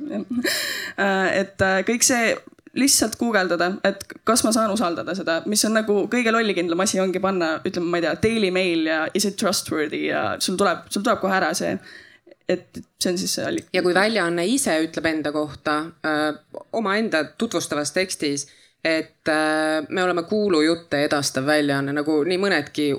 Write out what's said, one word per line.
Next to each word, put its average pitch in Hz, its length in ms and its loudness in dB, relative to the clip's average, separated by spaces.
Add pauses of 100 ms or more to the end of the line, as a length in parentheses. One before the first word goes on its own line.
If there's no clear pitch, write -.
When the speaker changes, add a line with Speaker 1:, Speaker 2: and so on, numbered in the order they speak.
Speaker 1:
jah. 208 160 -6 (760)
Äh, 196 420 2
et, - 200 -6
äh, 190 240 4
kõik 233 180 0
see 233 340 2 (380)
lihtsalt 240 440 2
guugeldada, 185 540 2 (100)
et 196 220 0 (200)
kas 226 200 2
ma 220 80 2
saan 220 180 2
usaldada 175 440 -2
seda, 165 320 -2
mis 208 180 2
on 214 100 0
nagu 208 320 2
kõige 233 260 2
lollikindlam 180 480 0
asi 190 200 2
ongi 185 180 0
panna, 175 460 0
ütleme, 180 220 -2
ma 175 120 0
ei 165 40 0
tea, 156 100 0 (100)
Daily 220 280 2
Mail 175 360 0
ja 160 120 0 (140)
is 196 120 0
it 190 120 -2
trustworthy 151 680 -2
ja 147 320 -2
sul - 180 -2
tuleb, 180 320 0
sul 202 140 -4
tuleb 208 180 0
kohe 190 140 0
ära 180 180 0
see, 170 200 -2 (760)
et - 300 -4 (220)
see - 100 0
on 175 80 -2
siis 180 160 -4
see 151 100 -4
allika. 160 280 -6
Speaker 2:
Ja 185 100 2
kui 180 120 2
väljaanne 180 520 2
ise 220 380 2
ütleb 165 220 -4
enda 151 260 0
kohta, 151 480 -2 (260)
äh, 151 240 0 (420)
omaenda 202 520 0 (140)
tutvustavas 156 540 -2
tekstis, 156 540 -2 (380)
et, 160 440 -2
äh, 156 600 2
me 185 160 0
oleme 175 180 0
kuulujutte 165 840 2
edastav 143 420 0
väljaanne, 143 460 2
nagu 151 320 0
nii 180 140 0
mõnedki 151 600 0